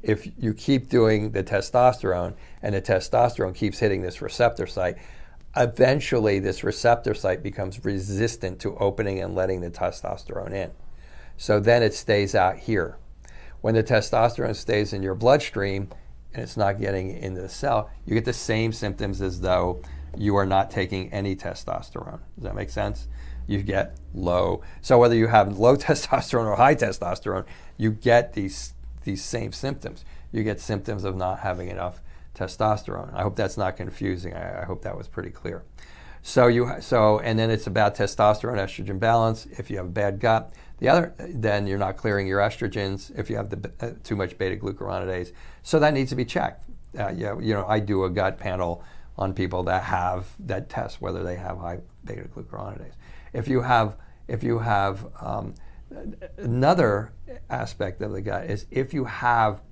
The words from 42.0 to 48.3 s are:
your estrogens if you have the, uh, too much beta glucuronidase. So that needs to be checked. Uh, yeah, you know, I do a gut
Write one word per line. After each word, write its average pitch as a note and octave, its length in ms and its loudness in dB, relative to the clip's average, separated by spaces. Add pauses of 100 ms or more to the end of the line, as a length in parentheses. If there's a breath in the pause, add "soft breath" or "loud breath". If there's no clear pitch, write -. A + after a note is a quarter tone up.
your F#2+ 120 2
estrogens G2+ 800 -2
if G#2 120 -6
you A2 80 -2
have G2+ 120 -4
the, G2 300 -8
uh, A#2 120 -6 (120)
too A2 120 -4
much F#2+ 220 -4
beta F#2+ 180 -2
glucuronidase. F#2+ 760 -6 (320 loud breath)
So D#3+ 160 2
that D3+ 140 6
needs C3+ 160 0
to B2+ 60 -4
be B2 100 0
checked. - 380 -4 (340)
Uh, G2+ 180 -4
yeah, G#2+ 240 -4
you A2 140 0
know, G2 140 0
I G#2+ 120 4
do F#2+ 260 2
a F#2 40 0
gut F#2+ 300 0